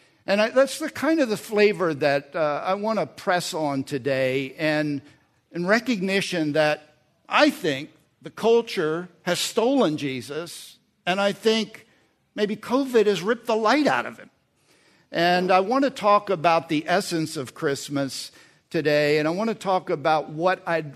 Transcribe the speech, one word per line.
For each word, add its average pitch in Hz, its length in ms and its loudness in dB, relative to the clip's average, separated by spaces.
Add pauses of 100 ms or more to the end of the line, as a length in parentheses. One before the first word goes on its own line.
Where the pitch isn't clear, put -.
(280)
And 202 140 2
I, 226 100 2
that's 269 280 2
the 302 100 -6
kind 320 300 0
of 262 80 2
the 214 80 -2
flavor 202 580 2
that, 143 400 0
uh, 151 320 -2
I 185 100 0
want 208 240 -2
to 160 60 -2
press 180 480 -2
on 143 300 -2
today, 131 760 -2
and 151 440 -2 (500)
in 175 140 -6
recognition 190 880 0
that 151 420 0 (340)
I 277 200 4
think 147 420 -4 (300)
the 160 80 -18
culture 185 800 0 (160)
has 180 160 0
stolen 226 560 2
Jesus, 139 840 -8 (280)
and 185 140 -2
I 202 120 0
think 220 560 -2 (480)
maybe 190 220 -2
covid 240 480 2
has 196 160 0
ripped 233 260 -4
the 226 80 2
light 233 320 4
out 123 180 0
of 113 140 -12
him. - 100 -20 (840)
And 180 380 2
I 185 100 6
want 254 240 0
to 254 40 0
talk 208 400 2
about 165 380 2
the 156 200 0
essence 170 500 -2
of 131 160 -10
Christmas 139 800 -6 (380)
today, 151 480 2
and 151 120 2
I - 20 -2
want 208 180 -2
to 214 60 -2
talk 185 340 -2
about 156 400 0
what 180 380 -2
I 165 160 -2 (120)